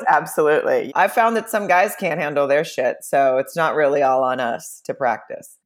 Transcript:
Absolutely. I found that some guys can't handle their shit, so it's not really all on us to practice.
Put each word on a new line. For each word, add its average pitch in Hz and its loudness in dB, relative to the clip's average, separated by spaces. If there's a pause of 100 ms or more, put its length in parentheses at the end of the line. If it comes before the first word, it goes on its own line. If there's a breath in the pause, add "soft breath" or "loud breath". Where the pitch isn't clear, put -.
Absolutely. 151 2
I 185 4
found 226 2
that 214 -6
some 208 -4
guys 202 2
can't 165 -4
handle 147 0
their 143 2
shit, - -4
so 135 2
it's 135 -4
not 156 0
really 143 2
all 131 2
on 127 -2
us - -6
to 139 -8
practice. - -6